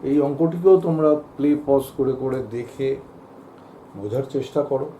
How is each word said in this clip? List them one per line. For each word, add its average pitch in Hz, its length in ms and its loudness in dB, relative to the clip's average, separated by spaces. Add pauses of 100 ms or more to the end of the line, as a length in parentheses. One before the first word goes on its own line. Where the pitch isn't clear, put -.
এই 139 80 2 (100)
অঙ্কটিকেও 165 500 4 (100)
তোমরা 156 240 2 (260)
প্লে 143 140 2 (160)
পজ 139 180 2 (120)
করে 135 260 0
করে 131 160 -4 (160)
দেখে 123 340 -6 (1080)
বোঝার 107 260 -4 (100)
চেষ্টা 139 260 -4 (100)
করো। 139 160 -2 (120)